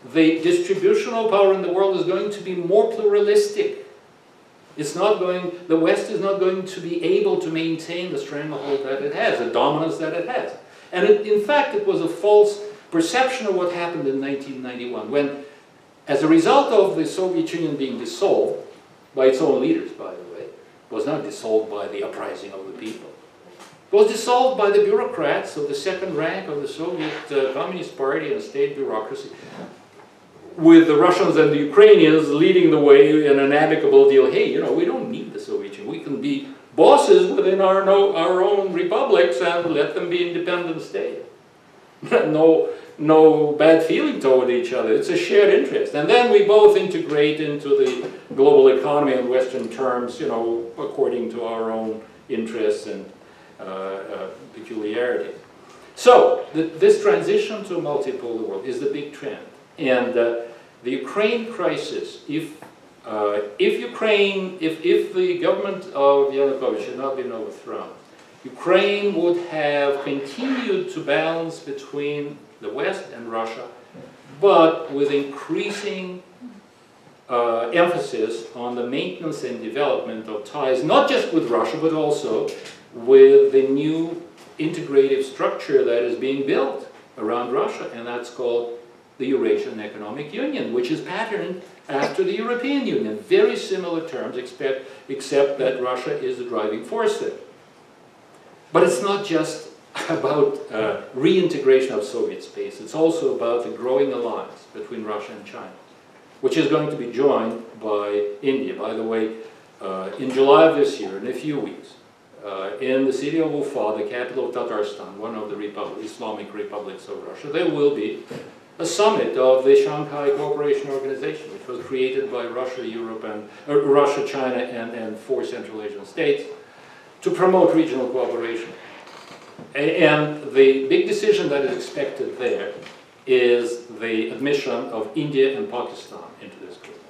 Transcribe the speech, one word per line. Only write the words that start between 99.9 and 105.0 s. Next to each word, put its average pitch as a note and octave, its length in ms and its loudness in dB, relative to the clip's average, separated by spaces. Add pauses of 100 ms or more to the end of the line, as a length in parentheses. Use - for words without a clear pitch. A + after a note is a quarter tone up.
about, - 500 0 (100)
uh, A2 320 -4 (120)
reintegration C3+ 800 2
of G#2 100 -4
Soviet G2 400 -6
space. G2+ 380 -12
It's G#2 120 -16
also D#3 420 0
about A#2+ 280 -2
the - 80 -10
growing B2+ 400 -2
alliance - 640 -8
between A2 320 -12